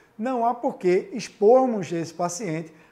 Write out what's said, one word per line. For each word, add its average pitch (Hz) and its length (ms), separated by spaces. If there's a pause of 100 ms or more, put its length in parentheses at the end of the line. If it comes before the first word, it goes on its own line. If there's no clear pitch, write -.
(180)
não 233 280
há 247 80
por 247 220
que 180 360
expormos 220 800
esse 165 200
paciente 170 600 (200)